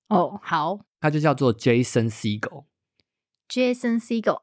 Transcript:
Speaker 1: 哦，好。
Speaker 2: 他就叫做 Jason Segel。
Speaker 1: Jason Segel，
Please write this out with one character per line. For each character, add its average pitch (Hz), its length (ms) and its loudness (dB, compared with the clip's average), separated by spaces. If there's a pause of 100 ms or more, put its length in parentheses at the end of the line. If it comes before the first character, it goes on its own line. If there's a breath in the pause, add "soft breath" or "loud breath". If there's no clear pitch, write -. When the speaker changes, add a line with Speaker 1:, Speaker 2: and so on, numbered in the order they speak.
Speaker 1:
哦， 185 320 2
好。 170 380 -4 (220)
Speaker 2:
他 156 100 0
就 151 80 -2
叫 147 160 4
做 127 180 2
Jason 117 560 2
Segel。 107 580 -6 (840)
Speaker 1:
Jason 247 500 0
Segel， 226 440 -2